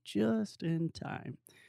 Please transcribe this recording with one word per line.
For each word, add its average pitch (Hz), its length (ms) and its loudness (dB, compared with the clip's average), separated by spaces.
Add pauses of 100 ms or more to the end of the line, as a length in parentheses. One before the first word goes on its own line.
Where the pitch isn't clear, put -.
just 220 580 2
in 165 280 2
time. - 480 -8 (300)